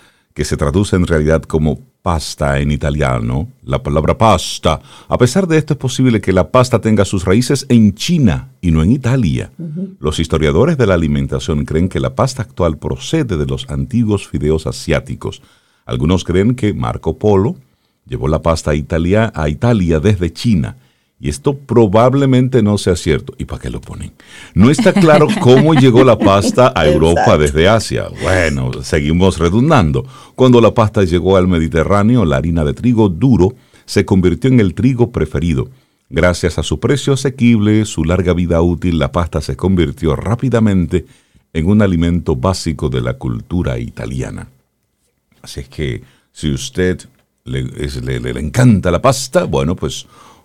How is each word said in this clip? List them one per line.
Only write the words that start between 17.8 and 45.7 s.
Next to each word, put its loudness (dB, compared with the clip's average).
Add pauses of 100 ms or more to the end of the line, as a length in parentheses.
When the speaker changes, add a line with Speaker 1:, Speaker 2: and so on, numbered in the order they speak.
Speaker 1:
llevó -6
la 0
pasta -2
a 0
Italia, -2
a -2
Italia 0
desde 0
China. -2 (440)
Y -8
esto -4
probablemente 2
no 2
sea 0
cierto. -4
¿Y -10
para -10
qué -10
lo -10
ponen? -14 (400)
No 6
está 4
claro 6
Speaker 2:
<laughs> -4
Speaker 1:
cómo 6
llegó 6
la 6
pasta 4
a 2
Europa 2
Speaker 2:
Exacto. 4
Speaker 1:
desde 2
Asia. 0 (140)
Bueno, 0 (120)
seguimos 0
redundando. 2 (300)
Cuando 6
la 4
pasta 0
llegó 2
al 2
Mediterráneo, 2
la 0
harina -2
de 0
trigo 0
duro 2 (320)
se -2
convirtió 2
en 4
el 0
trigo 0
preferido. -2 (420)
Gracias 0
a -4
su -6
precio -2
asequible, 2
su -4
larga 0
vida 0
útil, 0
la -2
pasta -4
se -8
convirtió 0
rápidamente -2 (460)
en -4
un 4
alimento 0
básico -2
de -4
la -4
cultura -6
italiana. -10 (920)
Así -16
es -18
que, -8 (300)